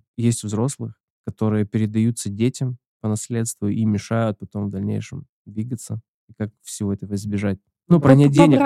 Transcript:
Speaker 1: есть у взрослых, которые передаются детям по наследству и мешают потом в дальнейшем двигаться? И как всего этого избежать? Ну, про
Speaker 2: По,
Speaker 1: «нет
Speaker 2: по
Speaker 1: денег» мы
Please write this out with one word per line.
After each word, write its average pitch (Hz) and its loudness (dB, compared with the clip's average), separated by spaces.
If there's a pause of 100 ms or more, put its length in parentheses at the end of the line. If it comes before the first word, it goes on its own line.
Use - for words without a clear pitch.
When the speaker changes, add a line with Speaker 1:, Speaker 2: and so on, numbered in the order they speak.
(180)
Speaker 1:
есть 117 0
у 110 -6
взрослых, 113 -4 (320)
которые 107 -2
передаются 110 -2
детям 123 -4 (240)
по 110 -4
наследству 117 -4
и 104 -2
мешают 107 -2
потом 101 -8
в - -6
дальнейшем 101 -8 (200)
двигаться? 110 -10 (300)
И 107 -20
как 104 -8 (100)
всего 101 -6
этого 101 -8
избежать? 101 -4 (300)
Ну, 170 6
про 139 6
Speaker 2:
По, - 8
Speaker 1:
«нет 143 8
Speaker 2:
по 139 0
Speaker 1:
денег» 262 8
мы 277 4